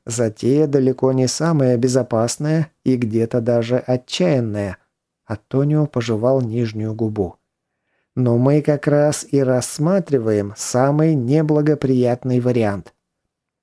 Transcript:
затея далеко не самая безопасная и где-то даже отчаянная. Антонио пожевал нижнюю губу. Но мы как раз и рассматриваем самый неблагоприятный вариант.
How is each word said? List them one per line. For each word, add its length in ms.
затея 600
далеко 460
не 160
самая 500
безопасная 960
и 100
где-то 460
даже 360
отчаянная. 1000
Антонио 640
пожевал 540
нижнюю 520
губу. 420
Но 220
мы 240
как 260
раз 420
и 140
рассматриваем 1120
самый 580
неблагоприятный 1200
вариант. 540